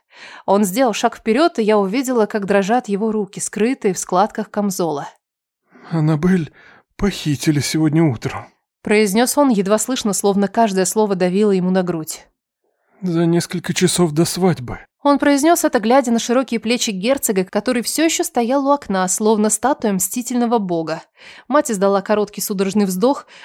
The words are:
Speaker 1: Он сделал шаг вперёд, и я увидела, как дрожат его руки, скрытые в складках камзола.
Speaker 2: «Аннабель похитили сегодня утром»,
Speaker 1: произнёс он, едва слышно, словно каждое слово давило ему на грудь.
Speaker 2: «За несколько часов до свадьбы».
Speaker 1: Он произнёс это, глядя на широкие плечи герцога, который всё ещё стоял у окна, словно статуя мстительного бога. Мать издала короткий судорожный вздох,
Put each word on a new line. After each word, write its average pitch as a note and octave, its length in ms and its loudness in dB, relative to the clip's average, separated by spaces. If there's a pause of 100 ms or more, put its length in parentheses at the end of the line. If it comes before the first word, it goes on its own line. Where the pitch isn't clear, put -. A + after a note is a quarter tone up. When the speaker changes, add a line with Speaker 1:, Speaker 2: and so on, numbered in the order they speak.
(460)
Speaker 1:
Он G3+ 160 4
сделал G#3+ 300 0
шаг - 240 -2
вперёд, D4+ 420 0
и A3+ 60 0
я G#3+ 120 4
увидела, A3+ 500 0
как G3+ 200 -6
дрожат G3+ 420 0
его G3+ 220 -2
руки, G#3 300 -6
скрытые A3 540 -2
в - 40 -10
складках G3+ 540 -2
камзола. F3 560 -4 (840)
Speaker 2:
«Аннабель D#3+ 600 0 (440)
похитили D#3 640 0
сегодня D#3 460 0
утром», B2+ 420 -4 (420)
Speaker 1:
произнёс G#3+ 480 2
он, C#4+ 140 4
едва G3+ 260 2
слышно, G#3+ 380 -2
словно G3+ 340 0
каждое G3 380 0
слово G#3 280 0
давило F#3 360 2
ему F#3 200 0
на F#3 120 2
грудь. E3 440 -6 (760)
Speaker 2:
«За E3+ 240 0
несколько E3+ 480 -2
часов F3 380 2
до E3 120 2
свадьбы». C3+ 540 -2 (240)
Speaker 1:
Он C#4+ 160 2
произнёс D4 460 2
это, D4 140 2
глядя A#3+ 320 2
на A#3 80 2
широкие A#3+ 400 -2
плечи A3+ 320 -2
герцога, G3 540 -2
который A#3 380 -2
всё D4+ 240 0
ещё E4 180 0
стоял C4 420 -2
у C#4 40 2
окна, F#3+ 380 0
словно G#3+ 420 2
статуя A#3+ 420 0
мстительного A#3+ 640 -2
бога. E3 460 -4 (460)
Мать C#4+ 220 0
издала G3 300 2
короткий G#3 400 -2
судорожный G3 460 0
вздох, F#3+ 400 0 (180)